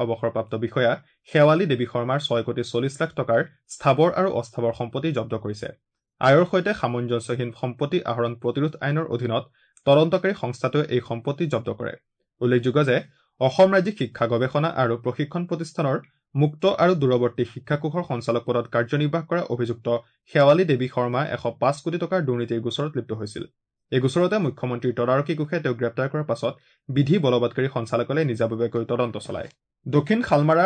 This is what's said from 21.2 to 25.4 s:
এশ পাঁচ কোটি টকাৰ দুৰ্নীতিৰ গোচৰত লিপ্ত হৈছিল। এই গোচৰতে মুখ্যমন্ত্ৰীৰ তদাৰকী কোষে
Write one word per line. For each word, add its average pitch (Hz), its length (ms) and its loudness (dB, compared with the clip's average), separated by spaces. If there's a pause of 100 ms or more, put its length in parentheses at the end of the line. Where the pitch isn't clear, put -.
এশ - 80 -8 (180)
পাঁচ 123 220 2
কোটি 165 200 -4
টকাৰ 180 240 -2
দুৰ্নীতিৰ 117 380 -2
গোচৰত 143 300 -4
লিপ্ত 113 240 -6
হৈছিল। 107 260 -10 (460)
এই 131 120 2
গোচৰতে 175 420 2
মুখ্যমন্ত্ৰীৰ 123 540 -4
তদাৰকী 135 400 2
কোষে 151 240 -4